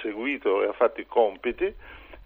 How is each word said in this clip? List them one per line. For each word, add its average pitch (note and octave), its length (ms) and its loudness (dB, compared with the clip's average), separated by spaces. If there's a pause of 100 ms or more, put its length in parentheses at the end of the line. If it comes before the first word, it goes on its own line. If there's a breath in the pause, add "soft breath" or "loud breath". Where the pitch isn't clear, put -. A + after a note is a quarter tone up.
seguito A2 600 0
e G2+ 60 4
ha G#2+ 60 -2
fatto A2+ 280 2
i - 60 -14
compiti A#2+ 640 0 (520 loud breath)